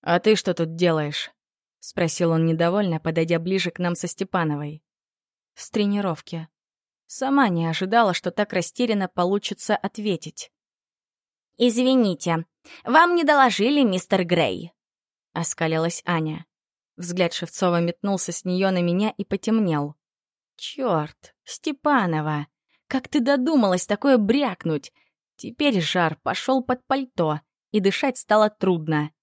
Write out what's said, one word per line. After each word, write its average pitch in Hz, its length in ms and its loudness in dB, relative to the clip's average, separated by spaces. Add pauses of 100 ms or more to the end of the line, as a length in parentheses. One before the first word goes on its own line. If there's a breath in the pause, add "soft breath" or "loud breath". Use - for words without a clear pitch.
«А 170 180 0
ты 214 180 4
что 180 160 -2
тут 160 220 -4
делаешь?» — 160 560 0 (500)
спросил 165 500 -2
он 165 140 2
недовольно, 170 560 0
подойдя 165 360 0
ближе 180 320 -2
к - 100 -14
нам 175 160 -2
со - 120 -4
Степановой. 151 760 -4 (720)
«С - 140 -12
тренировки». 202 760 -2 (580)
Сама 269 440 2
не 165 160 0
ожидала, 190 480 2
что - 180 -4
так 208 220 -2
растерянно 202 560 -2
получится 196 680 -2
ответить. - 760 -6 (1040)
«Извините, 226 880 2 (400 loud breath)
вам 339 300 4
не 339 100 2
доложили, 277 580 4
мистер 185 400 0
Грей», — 165 480 -2 (640)
оскалилась 160 720 -4
Аня. 160 400 -4 (500)
Взгляд 175 380 -2
Шевцова 175 480 0
метнулся 185 500 -2
с - 140 -8
неё 185 260 0
на 180 100 0
меня 180 360 0
и 196 80 -6
потемнел. 180 680 -2 (640)
«Чёрт, - 760 -6 (100)
Степанова, 160 1040 -2 (400)
как 262 200 -4
ты 302 140 0
додумалась 254 640 2
такое 254 320 4
брякнуть?» 202 720 0 (460)
Теперь 240 420 0
жар 160 420 0
пошёл 254 400 -2
под 254 240 -4
пальто, 180 540 -2 (320)
и 214 80 2
дышать 202 380 0
стало 214 320 2
трудно. 160 600 -2 (120)